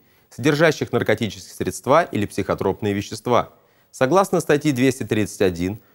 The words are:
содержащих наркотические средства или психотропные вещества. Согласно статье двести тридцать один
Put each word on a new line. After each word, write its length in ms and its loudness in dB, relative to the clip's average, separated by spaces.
содержащих 640 0
наркотические 600 -2
средства 500 0
или 220 -4
психотропные 680 -2
вещества. 560 -2
Согласно 480 2
статье 320 2
двести 320 2
тридцать 380 -2
один 380 0